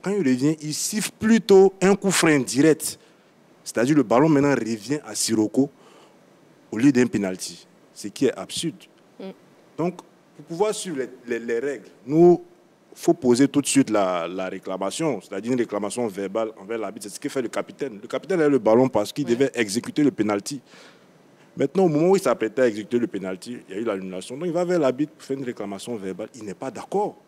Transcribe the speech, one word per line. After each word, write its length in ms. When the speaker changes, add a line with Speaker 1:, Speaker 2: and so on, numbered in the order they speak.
Speaker 1:
Quand 100
il 160
revient, 340
il 120
siffle 440
plutôt 640
un 140
coup 160
franc 160
indirect. 720
C'est-à-dire 320
le 80
ballon 240
maintenant 280
revient 500
à 100
Siroko 540
au 80
lieu 140
d'un 160
penalty. 580
Ce 120
qui 180
est 100
absurde. 380
Speaker 2:
Mm. 40
Speaker 1:
Donc, 200
pour 100
pouvoir 300
suivre 240
les, 100
les, 180
les 160
règles, 280
nous, 380
faut 220
poser 320
tout 140
de 60
suite 220
la, 380
la 220
réclamation, 720
c'est-à-dire 340
une 40
réclamation 500
verbale 440
envers 160
l'arbitre. 320
C'est 60
ce 40
que 100
fait 120
le 80
capitaine. 500
Le 80
capitaine 340
a 60
le 120
ballon 280
parce 240
qu'il 140
Speaker 2:
Ouais. 100
Speaker 1:
devait 200
exécuter 480
le 80
pénalty. 500
Maintenant, 300
au 40
moment 200
où 60
il 60
s'apprêtait 400
à 60
exécuter 320
le 80
pénalty, 500
il 80
y 40
a 20
eu 20
l'annulation. 540
Donc, 80
il 80
va 100
vers 160
l'arbitre 340
pour 100
faire 140
une 80
réclamation 500
verbale. 400
Il 80
n'est 100
pas 160
d'accord. 460